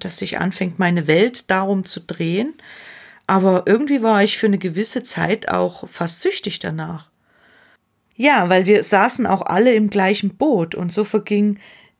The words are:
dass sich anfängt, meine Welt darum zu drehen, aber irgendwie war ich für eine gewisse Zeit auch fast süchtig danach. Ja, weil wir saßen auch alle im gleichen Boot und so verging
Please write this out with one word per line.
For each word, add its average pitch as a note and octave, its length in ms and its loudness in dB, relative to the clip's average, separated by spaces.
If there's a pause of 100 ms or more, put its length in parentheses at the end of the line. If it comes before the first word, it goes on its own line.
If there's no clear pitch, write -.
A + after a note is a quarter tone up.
dass F3+ 160 -10
sich - 220 -6
anfängt, F3+ 400 -4
meine F3 280 0
Welt F#3+ 440 2
darum F#3+ 340 0
zu - 160 -6
drehen, F3 540 -4 (720)
aber F#3 400 2
irgendwie B3+ 360 2
war G#3+ 220 4
ich G#3 140 -2
für - 80 0
eine G3+ 100 4
gewisse F#3 460 -4
Zeit E3 480 -4
auch F3+ 360 -2
fast - 360 -8
süchtig - 380 -4
danach. D#3+ 500 -10 (1040)
Ja, A#3+ 340 2
weil F#3 160 4
wir G3+ 180 4
saßen A3 440 2
auch F#3 160 0
alle A3+ 320 2
im G#3+ 160 2
gleichen G3 480 -2
Boot G3 360 0
und F3 160 -6
so G#3+ 140 -2
verging G#3 540 0 (420)